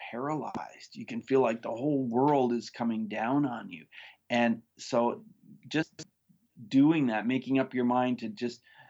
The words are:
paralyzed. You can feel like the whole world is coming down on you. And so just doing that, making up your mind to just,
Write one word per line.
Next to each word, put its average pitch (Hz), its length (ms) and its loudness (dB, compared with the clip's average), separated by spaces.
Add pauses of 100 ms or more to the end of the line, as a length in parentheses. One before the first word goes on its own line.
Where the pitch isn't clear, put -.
(120)
paralyzed. 123 800 -8
You 123 140 -14
can 113 160 -8
feel 131 180 4
like 117 220 2
the 117 80 -6
whole 131 360 -2
world 127 460 4
is 117 160 -2
coming 110 400 -4
down 117 380 0
on 113 240 -8
you. 80 160 -16 (420)
And 117 320 2 (160)
so - 460 0 (440)
just - 400 -4 (640)
doing 143 380 6
that, 107 200 0
making 131 320 0
up 131 140 0
your 123 140 0
mind 123 320 2
to 117 100 -8
just, 120 320 -6 (300)